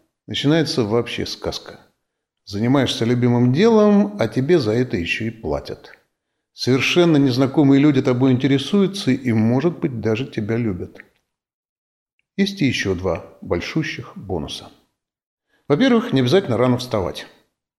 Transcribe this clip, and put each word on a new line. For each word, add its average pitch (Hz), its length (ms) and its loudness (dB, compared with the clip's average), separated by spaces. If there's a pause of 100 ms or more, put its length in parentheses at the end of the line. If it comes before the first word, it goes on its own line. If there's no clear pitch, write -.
(280)
начинается 143 560 0
вообще 113 420 -4
сказка. - 540 -12 (640)
Занимаешься 117 600 0
любимым 120 480 2
делом, 208 680 4
а 113 100 0
тебе 139 300 0
за 107 140 0
это 123 240 -2
еще 90 300 -4
и 113 40 -4
платят. - 680 -8 (540)
Совершенно 151 640 2
незнакомые 139 640 4
люди 139 200 4
тобой 127 320 2
интересуются 139 800 0
и, 127 220 -2
может 123 480 2
быть, 123 200 -4
даже 110 260 -2
тебя 113 300 -4
любят. 107 420 -6 (1400)
Есть 196 260 -2
и 143 40 2
еще 101 280 -2
два 85 460 -6
большущих - 760 -6
бонуса. 95 540 -10 (1000)
Во-первых, 226 440 2
не 135 80 2
обязательно 131 360 2
рано 123 220 2
вставать. 104 480 -6 (520)